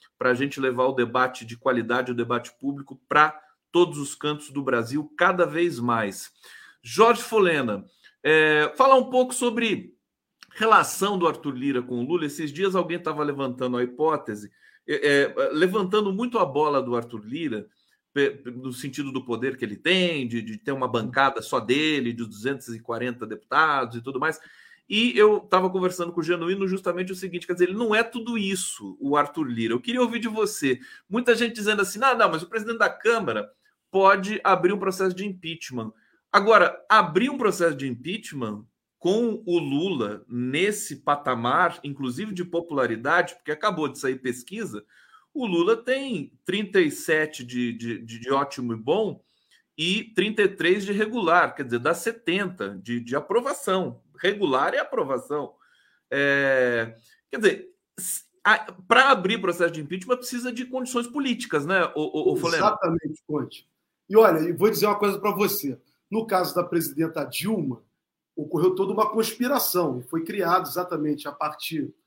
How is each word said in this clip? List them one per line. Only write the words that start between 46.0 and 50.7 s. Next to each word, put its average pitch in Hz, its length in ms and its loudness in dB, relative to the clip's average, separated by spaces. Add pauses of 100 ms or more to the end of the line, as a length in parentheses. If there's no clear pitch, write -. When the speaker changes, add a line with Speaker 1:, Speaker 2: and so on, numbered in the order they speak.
Speaker 1:
trinta 196 340 0
e 151 120 2
sete 156 520 -2
de, 120 300 -4
de, 113 260 -8
de, 113 200 -16
de 123 120 -4
ótimo 139 420 -2
e - 20 -2
bom 156 480 -2 (540)
e 185 260 -2
trinta 214 400 0
e 190 60 4
três 185 360 2